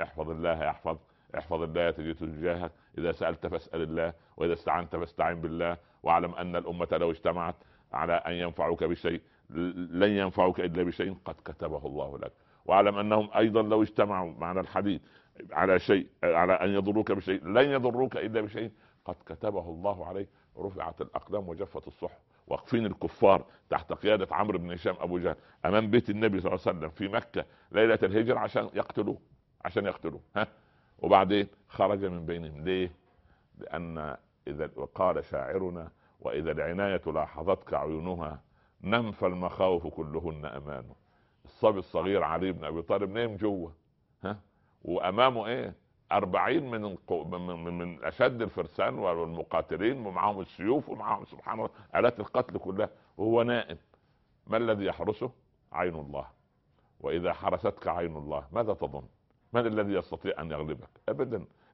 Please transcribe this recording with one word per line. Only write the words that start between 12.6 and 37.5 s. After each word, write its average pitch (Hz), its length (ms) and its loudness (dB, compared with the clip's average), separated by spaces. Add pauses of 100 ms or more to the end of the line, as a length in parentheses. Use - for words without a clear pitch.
واعلم 101 320 8
أنهم 107 380 2
أيضا 110 260 6
لو 110 200 4
اجتمعوا"، 101 560 0
معنى 87 220 -2
الحديث، 95 420 -2 (500)
"على 92 260 6
شيء، 92 280 4 (180)
على 87 280 6
أن 90 160 4
يضروك 101 440 2
بشيء، 95 320 -2
لن 117 260 4
يضروك 123 460 0
إلا 110 240 -2
بشيء 107 300 -6 (340)
قد 92 100 -8 (120)
كتبه 87 420 -6
الله 87 380 -4
عليك". 95 220 -8 (300)
رفعت 82 420 -8
الأقلام 92 480 -6
وجفت 85 380 -8
الصحف. - 320 -10 (280)
واقفين 113 400 0
الكفار 95 580 4 (260)
تحت - 220 -2
قيادة 95 380 2
عمرو 95 280 0
بن 87 140 -6
هشام 90 280 -2
أبو 87 180 -2
جهل 85 180 0 (280)
أمام 104 260 4
بيت 117 200 4
النبي 101 300 2
صلى 90 120 0
الله 92 140 -2
عليه 92 120 2
وسلم 78 120 -6
في 95 180 -6
مكة 98 360 -4 (280)
ليلة 110 300 6
الهجرة 113 360 4
عشان 107 360 0
يقتلوه، 104 440 -2 (460)
عشان 98 220 0
يقتلوه. 80 340 -4 (160)
ها؟ 107 100 2 (520)
وبعدين 98 480 6 (220)
خرج 98 360 2
من 87 220 -6
بينهم. 80 380 -8
ليه؟ 92 280 0 (640)
لأن 80 580 -8 (300)
إذا، 73 300 -6
وقال 78 480 0
شاعرنا: 85 680 -4 (300)
"وإذا 76 320 -2
العناية 87 540 -2
لاحظتك 78 680 -2